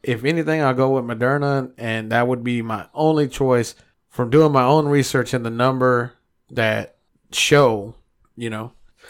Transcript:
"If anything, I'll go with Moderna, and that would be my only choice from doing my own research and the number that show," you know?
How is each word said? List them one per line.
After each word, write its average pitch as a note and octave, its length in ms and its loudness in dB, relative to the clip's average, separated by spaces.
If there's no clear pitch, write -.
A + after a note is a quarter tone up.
"If A#2+ 220 -4
anything, D#3+ 380 -2
I'll C3 120 0
go C3 240 2
with A#2+ 60 -4
Moderna, C3 720 -2
and A2+ 320 -6
that A#2+ 160 2
would B2 160 -2
be A#2+ 200 -4
my A2 320 -8
only D3+ 340 2
choice B2 460 0
from A#2+ 220 -4
doing D3+ 220 6
my C3 120 2
own D3 240 4
research C3+ 460 0
and A#2+ 100 -4
the A#2 60 -6
number B2 640 0
that A2 460 -2
show," A2+ 640 2
you A#2 140 -8
know? A2 220 -10